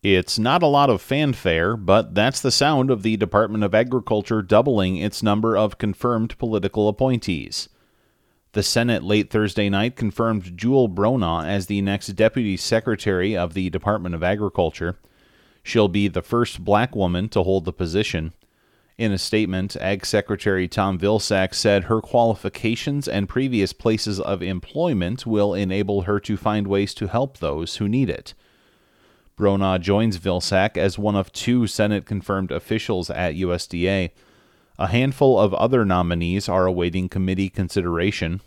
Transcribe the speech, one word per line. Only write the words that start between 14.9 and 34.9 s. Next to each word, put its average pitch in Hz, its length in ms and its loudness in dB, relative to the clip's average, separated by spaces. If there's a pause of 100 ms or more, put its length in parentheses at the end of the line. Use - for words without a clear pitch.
She'll 107 240 2
be 101 180 0
the 87 160 -2
first 117 420 -2
black 104 300 2
woman 92 360 -2
to 98 120 0
hold 95 220 0
the 87 80 -4
position. 82 640 -4 (640)
In 113 120 -2
a 95 80 -2
statement, 98 600 -2
Ag 98 260 -4
Secretary 98 640 0
Tom 98 280 0
Vilsack 98 600 0
said 101 280 2
her 110 160 0
qualifications 117 1080 -2
and 98 200 -2
previous 123 440 0
places 110 480 -2
of 90 240 -4
employment 98 840 -2
will 104 280 2
enable 98 480 0
her 101 180 0
to 104 160 -2
find 104 320 0
ways 98 260 0
to 101 140 -6
help 131 300 -4
those 78 380 -4
who 101 120 -2
need 120 200 0
it. - 240 -8 (1040)
Bronaugh 98 440 2
joins 101 380 2
Vilsack 92 580 0
as 92 220 0
one 104 160 0
of 98 160 0
two 120 380 0
Senate-confirmed 101 800 -2
officials 92 580 -4
at 85 280 -4
U 87 180 -2
S - 140 -6
D 87 200 -2
A. 95 240 -2 (680)
A 101 80 -2
handful 131 500 2